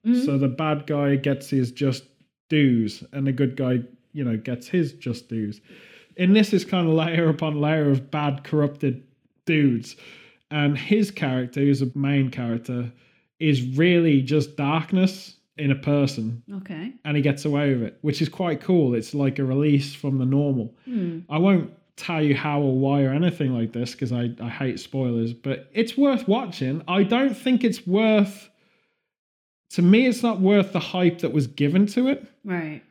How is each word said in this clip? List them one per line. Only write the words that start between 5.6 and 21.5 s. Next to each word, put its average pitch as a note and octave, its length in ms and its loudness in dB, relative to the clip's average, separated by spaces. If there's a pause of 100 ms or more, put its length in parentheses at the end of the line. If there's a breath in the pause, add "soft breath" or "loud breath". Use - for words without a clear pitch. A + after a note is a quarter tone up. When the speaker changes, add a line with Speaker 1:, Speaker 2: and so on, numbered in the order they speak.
Speaker 2:
And F#3 200 4
this G#3+ 160 4
is F#3 120 2
kind F3+ 240 0
of D#3+ 60 4
layer E3 340 2
upon D3+ 320 0
layer D3+ 300 2
of C3+ 200 0
bad, D3 340 -4
corrupted D3 580 -2 (420)
dudes. C#3 520 2 (540 loud breath)
And D3 280 0
his G#3 320 2
character, B2+ 500 -4
who's C#3 220 2
a B2 140 -2
main C#3 340 0
character, A#2+ 640 -6 (460 soft breath)
is C3 380 0
really E3 460 4
just C#3+ 340 0
darkness E3 800 -2 (200)
in C#3+ 140 -2
a C3+ 60 4
person. C#3 680 -2 (160)
Speaker 1:
Okay. F#3 340 -12 (120)
Speaker 2:
And D3+ 120 -2
he C#3+ 60 2
gets C#3+ 220 0
away C#3+ 300 0
with A#2+ 80 -2
it, - 200 -8
which D3+ 200 -2
is D#3 60 0
quite E3 320 -4
cool. D3+ 340 2
It's A#2 200 -4
like C#3 240 0
a C#3 60 -2
release C#3 500 2
from C#3 240 -4
the B2+ 60 0
normal. C3+ 500 0 (100)
Speaker 1:
Hmm. F3 440 -6
Speaker 2:
I D3+ 100 -2
won't F#3 340 2 (240)